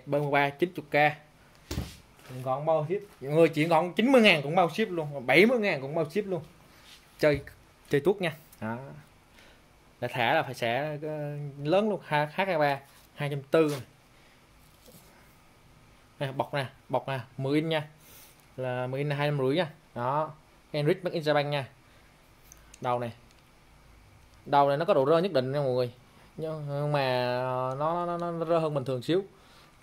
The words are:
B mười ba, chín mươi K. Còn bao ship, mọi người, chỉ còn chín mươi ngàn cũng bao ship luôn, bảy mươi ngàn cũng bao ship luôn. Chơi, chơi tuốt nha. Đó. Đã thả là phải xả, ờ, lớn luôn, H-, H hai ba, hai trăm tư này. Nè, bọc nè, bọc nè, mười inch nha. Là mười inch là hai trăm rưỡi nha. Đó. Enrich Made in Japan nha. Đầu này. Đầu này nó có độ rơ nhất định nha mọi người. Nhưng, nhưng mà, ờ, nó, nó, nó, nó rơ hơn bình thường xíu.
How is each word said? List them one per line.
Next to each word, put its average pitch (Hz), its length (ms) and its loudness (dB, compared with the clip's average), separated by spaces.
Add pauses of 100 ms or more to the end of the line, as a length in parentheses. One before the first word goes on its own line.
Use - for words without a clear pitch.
B 143 40 -10
mười 147 200 0
ba, 143 200 2
chín 175 260 -4
mươi 147 140 -10
K. 151 260 4 (1300)
Còn 135 220 -4
bao 156 220 2
ship, 196 340 -8
mọi 135 80 -8
người, 160 180 6
chỉ 156 200 0
còn 170 260 2
chín 247 180 4
mươi 247 100 8
ngàn 175 200 6
cũng 143 120 -4
bao 175 160 4
ship 214 200 -2
luôn, 147 360 -6
bảy 156 200 8
mươi 247 120 2
ngàn 190 220 0
cũng 135 140 -8
bao 160 160 -2
ship 202 160 -2
luôn. 180 160 -4 (760)
Chơi, 147 220 2 (500)
chơi 143 100 2
tuốt 196 200 0
nha. 170 160 -4 (240)
Đó. 113 180 -8 (1200)
Đã 120 80 -4
thả 123 260 0
là 156 80 2
phải 127 120 -10
xả, 131 480 -2
ờ, 151 340 -8 (280)
lớn 196 260 2
luôn, 175 180 -4
H-, 151 180 2
H 185 200 -4
hai 175 120 0
ba, 143 220 2 (340)
hai 143 160 -6
trăm 143 120 -6
tư 160 280 4
này. 139 100 -6 (2500)
Nè, 135 140 -6
bọc 135 220 -4
nè, 139 120 -4 (220)
bọc 127 200 -4
nè, 135 120 -6 (160)
mười 135 180 -2
inch 156 140 0
nha. 156 200 -2 (680)
Là 127 300 -4
mười 135 140 -6
inch 147 100 -2
là 143 60 -2
hai 147 120 0
trăm 147 100 -2
rưỡi 135 180 0
nha. 170 140 -2 (240)
Đó. 143 400 -4 (380)
Enrich 160 320 -2
Made 175 100 -4
in 165 80 -4
Japan 147 260 2
nha. 143 200 -4 (1120)
Đầu 123 180 -2
này. 120 140 -6 (1300)
Đầu 143 220 4
này 139 80 0
nó 160 80 -2
có 196 100 2
độ 135 120 4
rơ 165 120 4
nhất 185 140 0
định 131 200 0
nha 147 80 -2
mọi 135 100 0
người. 123 220 -2 (440)
Nhưng, 156 320 -8
nhưng 143 240 -4
mà, 147 80 0 (400)
ờ, 127 380 -2
nó, 170 280 -2
nó, 175 120 -4
nó, 170 120 -6
nó 165 140 -6
rơ 165 140 2
hơn 160 160 0
bình 135 100 -4
thường 127 180 -4
xíu. 185 220 0 (580)